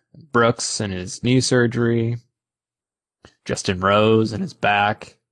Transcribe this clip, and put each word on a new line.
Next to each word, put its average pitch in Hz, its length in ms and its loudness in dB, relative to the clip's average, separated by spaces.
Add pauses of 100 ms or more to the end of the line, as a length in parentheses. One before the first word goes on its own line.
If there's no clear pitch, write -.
(140)
Brooks - 680 0
and 104 100 -4
his 92 320 -10
knee 127 160 2
surgery, 120 800 0 (1300)
Justin - 340 -4
Rose 107 540 4
and 98 80 -6
his 95 120 -8
back, 104 640 -2 (160)